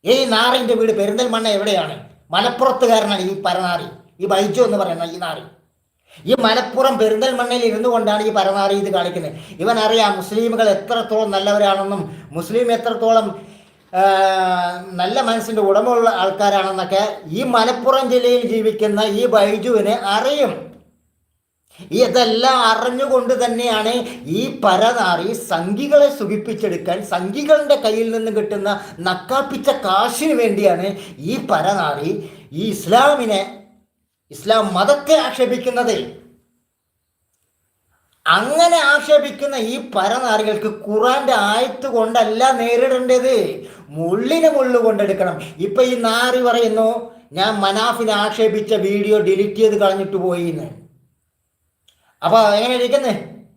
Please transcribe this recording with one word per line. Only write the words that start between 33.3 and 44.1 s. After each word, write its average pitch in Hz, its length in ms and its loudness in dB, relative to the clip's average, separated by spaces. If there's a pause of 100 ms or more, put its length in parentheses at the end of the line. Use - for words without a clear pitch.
ഇസ്ലാം 208 440 0
മതത്തെ 285 420 4
ആക്ഷേപിക്കുന്നത്. 247 1040 -2 (2000)
അങ്ങനെ 294 500 4
ആക്ഷേപിക്കുന്ന 285 800 2
ഈ 233 340 -6
പരനാറികൾക്ക് 214 1000 -2
ഖുറാന്റെ 254 420 2
ആയത്ത് 226 540 0
കൊണ്ടല്ല 226 640 2
നേരിടേണ്ടത്, 247 1160 0 (220)
മുള്ളിന് 226 600 0